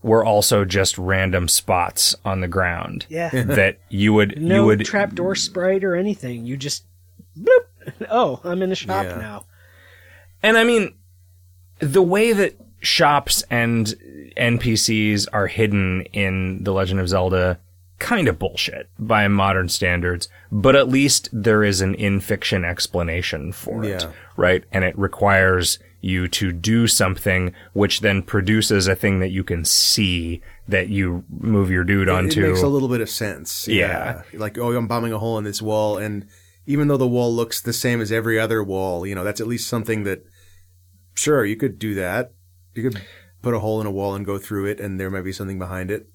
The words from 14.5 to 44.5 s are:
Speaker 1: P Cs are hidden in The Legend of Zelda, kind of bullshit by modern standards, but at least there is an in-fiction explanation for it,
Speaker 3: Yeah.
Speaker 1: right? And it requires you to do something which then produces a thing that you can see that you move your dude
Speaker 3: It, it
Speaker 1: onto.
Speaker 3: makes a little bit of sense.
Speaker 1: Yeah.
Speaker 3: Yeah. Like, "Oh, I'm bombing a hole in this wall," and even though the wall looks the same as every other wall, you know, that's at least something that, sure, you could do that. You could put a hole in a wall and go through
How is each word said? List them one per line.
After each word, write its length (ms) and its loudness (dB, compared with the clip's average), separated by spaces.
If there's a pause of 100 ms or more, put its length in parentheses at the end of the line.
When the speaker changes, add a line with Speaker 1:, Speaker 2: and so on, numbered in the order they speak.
Speaker 1:
P 180 0
Cs 520 2
are 200 0
hidden 540 0 (100)
in 540 -2
The 80 0
Legend 260 0
of 80 -2
Zelda, 520 2 (400)
kind 280 0
of 120 0
bullshit 500 -6 (100)
by 300 4
modern 400 2
standards, 580 0 (240)
but 240 4
at 140 6
least 420 2
there 320 2
is 160 2
an 160 0
in-fiction 680 -2
explanation 880 -4
for 320 -8
it, 160 -4
Speaker 3:
Yeah. 100 -8 (240)
Speaker 1:
right? 380 2
And 100 2
it 160 -2
requires 800 2 (220)
you 260 -2
to 240 -2
do 360 2
something 680 0 (180)
which 300 0
then 200 2
produces 680 2
a 80 2
thing 240 0
that 100 0
you 160 -4
can 180 -4
see 800 0 (260)
that 220 0
you 400 -2
move 420 0
your 140 2
dude 240 2
Speaker 3:
It, 20 2
it 40 4
Speaker 1:
onto. 320 2
Speaker 3:
makes 140 2
a 60 4
little 220 0
bit 100 0
of 100 -4
sense. 600 -8
Speaker 1:
Yeah. 540 -2 (100)
Speaker 3:
Yeah. 60 -14
Like, 180 -8
"Oh, 180 -2
I'm 120 -2
bombing 260 -2
a 60 -6
hole 180 -2
in 80 -6
this 160 -8
wall," 360 0
and 280 -6 (400)
even 240 2
though 80 2
the 100 2
wall 260 2
looks 280 -2
the 100 -4
same 300 -2
as 100 -4
every 260 0
other 240 0
wall, 460 -2
you 80 -6
know, 80 -6
that's 160 -4
at 80 -6
least 220 -6
something 340 -2
that, 220 -4 (880)
sure, 320 2
you 100 0
could 240 -4
do 160 -4
that. 360 -4 (420)
You 160 -4
could 120 -8 (400)
put 120 -2
a 60 -2
hole 200 -2
in 80 -4
a 40 -4
wall 240 -2
and 100 -6
go 120 -4
through 280 -6